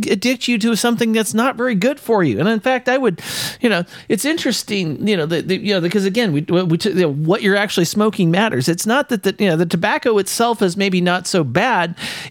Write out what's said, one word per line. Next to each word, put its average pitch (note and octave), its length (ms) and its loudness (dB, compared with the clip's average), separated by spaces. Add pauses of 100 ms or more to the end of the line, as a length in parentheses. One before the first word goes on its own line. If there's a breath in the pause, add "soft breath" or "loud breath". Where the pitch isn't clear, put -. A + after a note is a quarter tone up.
addict B3 380 0
you A#3+ 120 0
to A3+ 180 2
something A#3 360 0
that's A3 220 -2
not A#3+ 220 0
very B3 180 -2
good A#3 240 0
for A3 240 0
you. A#2+ 160 2
And D#3+ 100 2
in A3+ 120 0
fact, C4 280 0
I B3+ 80 2
would, A#3+ 240 0 (400 loud breath)
you A#3+ 80 2
know, G3+ 140 2 (260 loud breath)
it's G#3+ 160 -2
interesting, G#3 840 -2
you G#3+ 80 2
know, D#3 100 0
the, D#3+ 160 -2
the, F#3 140 -2
you G3+ 180 -2
know, F#3+ 60 2
because F3+ 240 0
again, G3 280 0
we, D3 100 0
we, E3+ 360 2
t-, - 120 0
you - 100 -4
know, D#3+ 120 2
what D#3 300 0
you're G3+ 140 2
actually G3+ 300 0
smoking G#3 440 2
matters. F3 380 0
It's E3+ 180 -2
not C4 220 0
that A3 160 -4
the, G3 140 0
you G#3 120 2
know, D#3 60 2
the F3 100 2
tobacco G#3 520 0
itself A3+ 440 0
is F3 140 0
maybe G3 240 0
not F3+ 260 0
so F3+ 160 2
bad. E3+ 540 0 (340 loud breath)